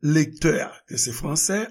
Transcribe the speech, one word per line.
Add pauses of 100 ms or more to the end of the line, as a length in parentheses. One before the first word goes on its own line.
lektè, (200)
ke
se
fransè,